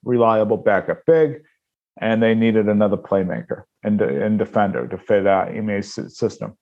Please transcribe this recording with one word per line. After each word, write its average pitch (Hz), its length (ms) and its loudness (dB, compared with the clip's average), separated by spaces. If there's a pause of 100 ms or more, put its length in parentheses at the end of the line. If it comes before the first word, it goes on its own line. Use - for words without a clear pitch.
reliable 113 540 2
backup - 500 -2
big, 156 360 2 (580)
and 110 220 0
they 113 120 4
needed 110 340 2
another 104 280 2
playmaker - 680 -4 (180)
and, 104 180 0
and 101 380 0
defender 98 500 -2
to 95 80 -10
fit, 101 300 0
uh, 95 240 2
Ime's 101 420 -6
sy-, - 160 -10
system. - 540 -8